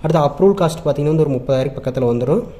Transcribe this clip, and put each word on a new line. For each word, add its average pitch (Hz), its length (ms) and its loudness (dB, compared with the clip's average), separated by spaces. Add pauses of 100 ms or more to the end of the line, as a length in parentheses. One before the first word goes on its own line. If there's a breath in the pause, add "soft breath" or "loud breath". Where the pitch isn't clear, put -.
அடுத்து 160 240 2
அப்ரூவல் 196 340 2
காஸ்ட் 160 240 -2
பார்த்தீங்கன்னா 147 300 0
வந்து 156 120 2
ஒரு 139 100 0
முப்பதாயிரம் 131 420 -2
பக்கத்துல 127 340 -2
வந்துரும். 131 300 0 (160)